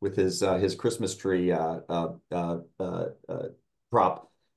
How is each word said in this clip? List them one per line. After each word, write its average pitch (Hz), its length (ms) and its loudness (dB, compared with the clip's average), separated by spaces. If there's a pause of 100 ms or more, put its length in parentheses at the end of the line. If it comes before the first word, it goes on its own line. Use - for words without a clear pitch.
with 98 140 -2
his, 92 280 2
uh, 92 140 4
his 92 180 2
Christmas 113 400 -2
tree, 90 360 2
uh, 80 280 0 (100)
uh, 85 200 -2 (220)
uh, 87 260 -2 (220)
uh, 87 260 -4 (220)
uh, 82 160 -6 (460)
prop. 92 420 2 (260)